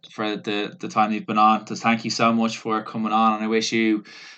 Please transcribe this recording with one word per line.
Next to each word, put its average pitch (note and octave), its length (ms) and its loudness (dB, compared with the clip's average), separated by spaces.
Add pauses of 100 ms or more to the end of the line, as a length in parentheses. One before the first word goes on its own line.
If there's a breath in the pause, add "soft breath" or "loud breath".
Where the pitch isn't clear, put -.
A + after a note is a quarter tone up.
(120)
for G#2+ 260 -4
the, G#2 420 -6
the G#2 80 -10
time G#2+ 240 0
you've G#2 160 -6
been G#2+ 100 -2
on. G#2+ 300 4
So A2 80 -8
thank A#2 280 0
you A#2 60 -4
so A#2 240 2
much A2+ 240 0
for A2 240 -2
coming A2 320 -6
on, A2 220 4
and G#2+ 80 -6
I A2 40 -4
wish A2 240 0
you A2 340 2 (320 loud breath)